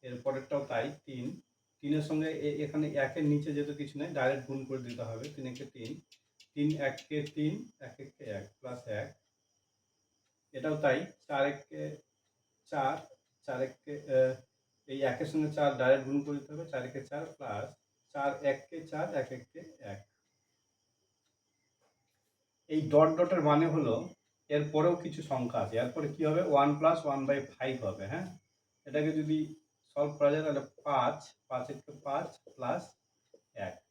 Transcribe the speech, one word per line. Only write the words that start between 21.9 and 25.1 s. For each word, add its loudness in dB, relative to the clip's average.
এই 2
ডট 10
ডটের 4
মানে 6
হলো 2
এরপরেও 4
কিছু -8